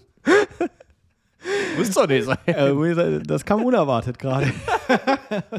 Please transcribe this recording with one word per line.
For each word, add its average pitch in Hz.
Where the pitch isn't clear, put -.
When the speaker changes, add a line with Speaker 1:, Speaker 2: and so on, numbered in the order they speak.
Speaker 1:
Muss 233
doch 214
nicht 139
sein. 131
Speaker 2:
Äh, 143
muss 147
ich 170
sagen, 165
das 151
kam 214
unerwartet 139
gerade. 131
<laughs> 247